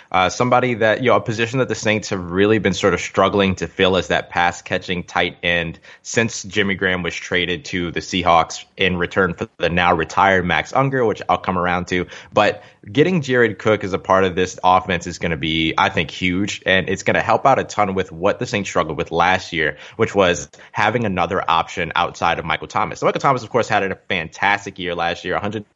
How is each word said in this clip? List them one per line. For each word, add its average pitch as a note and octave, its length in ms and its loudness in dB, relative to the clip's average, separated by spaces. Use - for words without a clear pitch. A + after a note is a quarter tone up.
uh, F#2 200 2
somebody B2 460 2
that, A2 280 2
you B2 60 2
know, G#2 80 6
a G#2+ 40 0
position A2+ 380 -2
that B2+ 80 0
the A2 80 -4
Saints G#2+ 360 -2
have F2 200 -6
really G2+ 280 4
been F#2 140 2
sort F2+ 200 2
of F2 80 0
struggling G2 540 2
to F2 120 -6
fill F#2 300 2
as E2 100 0
that F2 220 0
pass-catching F2 720 -2
tight F2+ 400 -4
end E2+ 380 0
since - 420 -2
Jimmy G2 320 -2
Graham F#2 280 -2
was E2 100 -4
traded F2 520 -4
to F2 260 -4
the - 80 -6
Seahawks E2+ 640 0
in F#2 180 2
return F2 380 0
for - 240 -8
the F2 100 0
now F2 260 2
retired F2+ 520 2
Max D#2+ 260 -2
Unger, C3+ 320 0
which G#2 240 0
I'll - 100 2
come F#2 200 -2
around F2+ 300 -2
to. F2+ 200 -2
But G#2 320 0
getting D#3 320 2
Jared B2 380 2
Cook G#2+ 240 2
as F#2+ 80 -4
a F#2 80 -2
part F#2+ 240 4
of F#2 120 0
this F2+ 280 -2
offense F2+ 440 2
is E2+ 120 -8
gonna E2+ 160 -2
be, D#2+ 420 0
I G2 120 2
think, F2+ 200 -2
huge, F#2 560 -4
and F#2 220 2
it's F#2+ 160 -4
gonna F#2 180 2
help - 240 2
out C3+ 140 4
a F#2 60 -2
ton G2 300 -2
with F#2+ 180 -4
what F2 260 0
the A#2+ 60 -6
Saints G2+ 240 -4
struggled D#2+ 280 -2
with E2+ 140 -6
last F2 400 0
year, D#2 240 -2
which - 180 0
was F2 340 2
having A2+ 320 0
another F2+ 460 -2
option E2 460 0
outside E2+ 420 0
of D#2+ 80 -6
Michael D#2+ 220 -4
Thomas. G2+ 320 -4
So D3+ 80 0
Michael G3+ 120 -2
Thomas, C3 240 2
of A2 60 -14
course, A2+ 180 0
had G#2 160 0
a F#2+ 120 -4
fantastic G2 800 -2
year F2 160 -6
last E2+ 320 -4
year, F2+ 100 -2
a D#2+ 40 0
hundred G#2 260 -6